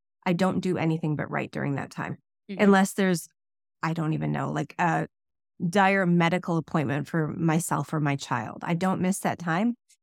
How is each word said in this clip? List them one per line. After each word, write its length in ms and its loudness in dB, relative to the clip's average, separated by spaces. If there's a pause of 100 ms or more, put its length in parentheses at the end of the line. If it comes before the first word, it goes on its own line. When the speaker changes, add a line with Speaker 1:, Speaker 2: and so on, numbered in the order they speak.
(280)
Speaker 1:
I 60 4
don't 260 0
do 180 -2
anything 380 0
but 140 -4
write 220 -4
during 240 -4
that 160 -6
time. 260 -8 (320)
Speaker 2:
Mm-hmm. 120 -4
Speaker 1:
Unless 320 6
there's, 340 0 (560)
I 100 0
don't 200 -2
even 180 -2
know, 200 -2
like, 280 -6
a 280 2 (600)
dire 380 4
medical 500 2
appointment 500 -2
for 200 0
myself 680 0
or 60 0
my 160 0
child. 480 -6
I 100 -2
don't 280 0
miss 180 0
that 180 -2
time. 380 -2 (280)